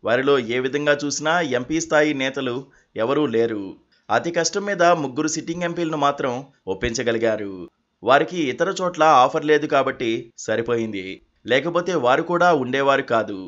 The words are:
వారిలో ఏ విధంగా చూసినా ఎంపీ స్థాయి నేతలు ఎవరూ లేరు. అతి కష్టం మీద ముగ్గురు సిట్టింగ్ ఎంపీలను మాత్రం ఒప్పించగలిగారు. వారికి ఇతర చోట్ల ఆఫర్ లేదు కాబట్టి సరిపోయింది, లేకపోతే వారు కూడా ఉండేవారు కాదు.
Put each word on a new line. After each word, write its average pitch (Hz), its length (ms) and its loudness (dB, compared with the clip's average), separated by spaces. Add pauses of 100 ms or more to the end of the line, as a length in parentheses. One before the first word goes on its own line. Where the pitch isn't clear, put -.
వారిలో 131 260 2 (200)
ఏ 123 100 0
విధంగా 147 380 0
చూసినా 147 320 -2 (240)
ఎంపీ 127 260 -4
స్థాయి 151 280 2 (100)
నేతలు 131 320 -4 (480)
ఎవరూ 139 220 0 (120)
లేరు. 113 260 0 (540)
అతి 170 220 0
కష్టం 175 320 -2
మీద 180 140 0 (200)
ముగ్గురు 139 320 -4
సిట్టింగ్ 170 320 -6
ఎంపీలను 165 380 -4
మాత్రం 139 280 0 (380)
ఒప్పించగలిగారు. 113 840 -2 (500)
వారికి 143 360 2 (140)
ఇతర 170 160 0 (100)
చోట్ల 180 240 0 (200)
ఆఫర్ 147 280 0
లేదు 151 220 2
కాబట్టి 131 380 0 (340)
సరిపోయింది, 110 600 -2 (460)
లేకపోతే 170 440 0 (100)
వారు 139 260 4
కూడా 175 180 4 (140)
ఉండేవారు 135 500 2
కాదు. 104 340 -2